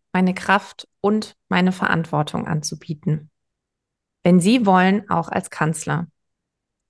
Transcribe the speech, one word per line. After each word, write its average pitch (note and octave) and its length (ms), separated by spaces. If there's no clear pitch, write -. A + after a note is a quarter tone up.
meine F#3 200
Kraft - 540
und G#3+ 340
meine F#3 220
Verantwortung E3 760
anzubieten. D#3 840
Wenn F3+ 160
Sie A3 260
wollen, F#3+ 440
auch E3 200
als - 200
Kanzler. D#3 580